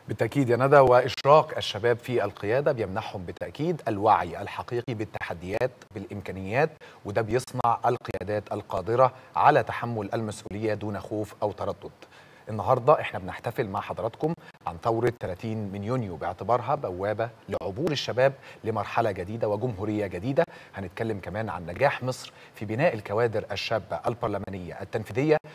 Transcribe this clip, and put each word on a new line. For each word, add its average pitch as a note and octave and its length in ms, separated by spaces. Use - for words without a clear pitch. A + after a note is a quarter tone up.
بالتأكيد A#2 400
يا A#2 80
ندى، C#3 200
وإشراك C3+ 840
الشباب A2 380
في A#2 280
القيادة A#2+ 480
بيمنحهم G#2 520
بالتأكيد F#2+ 640
الوعي G2 540
الحقيقي A#2 520
بالتحديات G#2+ 760
بالإمكانيات، G2+ 760
وده G#2+ 180
بيصنع A#2+ 640
القيادات G#2 680
القادرة G#2 600
على B2+ 260
تحمل G#2+ 520
المسؤولية G#2+ 600
دون G2+ 260
خوف G#2+ 420
أو G#2+ 100
تردد. F#2+ 380
النهاردة A#2 520
إحنا - 180
بنحتفل G2 500
مع G2 120
حضراتكم F#2 520
عن E2+ 160
ثورة A#2 380
ثلاثين G#2+ 520
من G2+ 120
يونيو G#2+ 320
باعتبارها A2 580
بوابة G#2+ 560
لعبور G2+ 420
الشباب C3 420
لمرحلة A2 460
جديدة G#2 380
وجمهورية G#2 580
جديدة. A2+ 380
هنتكلم G#2 440
كمان G#2 300
عن F2 180
نجاح B2 360
مصر - 300
في - 100
بناء B2 300
الكوادر G#2+ 580
الشابة G2+ 540
البرلمانية G2 720
التنفيذية B2+ 560